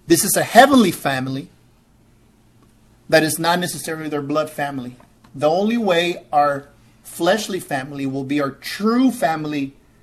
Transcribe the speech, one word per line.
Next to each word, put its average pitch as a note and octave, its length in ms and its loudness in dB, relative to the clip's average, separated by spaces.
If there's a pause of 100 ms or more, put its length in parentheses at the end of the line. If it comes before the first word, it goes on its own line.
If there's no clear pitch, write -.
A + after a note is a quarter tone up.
This E3 160 4
is G3+ 120 -2
a E3 80 2
heavenly B3 480 6
family C3+ 580 -6 (1600)
that D#3+ 140 4
is D#3 160 -2
not E3+ 220 0
necessarily D#3 500 -8
their D3 140 -4
blood D3 260 -2
family. C3+ 460 -8 (400)
The C#3+ 160 2
only G#3 260 0
way F3 560 0
our C#3+ 360 0 (340)
fleshly G3 560 -2
family C#3 460 -8
will C3+ 180 -6
be C#3+ 160 -2
our C#3 120 -2
true A#3 600 0
family D3+ 600 -4 (300)